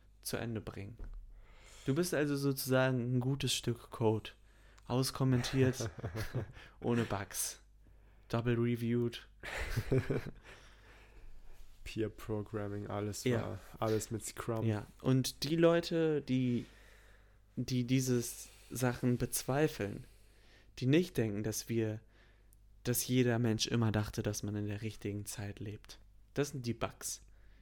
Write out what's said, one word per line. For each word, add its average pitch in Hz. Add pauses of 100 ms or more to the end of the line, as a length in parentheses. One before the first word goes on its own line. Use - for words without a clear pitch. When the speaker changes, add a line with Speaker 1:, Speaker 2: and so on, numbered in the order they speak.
(220)
Speaker 1:
zu -
Ende 113
bringen. 101 (880)
Du 135
bist 180
also 147
sozusagen 131
ein 123
gutes 131
Stück -
Code. 110 (560)
Auskommentiert, 127 (440)
Speaker 2:
<laughs> -
Speaker 1:
ohne 120
Bugs. - (680)
Double 117
reviewed. 120 (640)
Speaker 2:
<laughs> 131 (1800)
Peer 107
Programming, 104
alles 104
Speaker 1:
Ja. 120
Speaker 2:
war, 101 (200)
alles 110
mit 110
Scrum. 113
Speaker 1:
Ja, 107 (140)
und 131
die 151
Leute, 165
die, 127 (880)
die 123
dieses 127 (200)
Sachen 123
bezweifeln, 127 (760)
die 127
nicht 165
denken, 107
dass 107
wir, 110 (840)
dass -
jeder 120
Mensch 113
immer 117
dachte, 107
dass 104
man 104
in 104
der 101
richtigen 104
Zeit 101
lebt. 104 (340)
Das 143
sind 131
die 117
Bugs, - (400)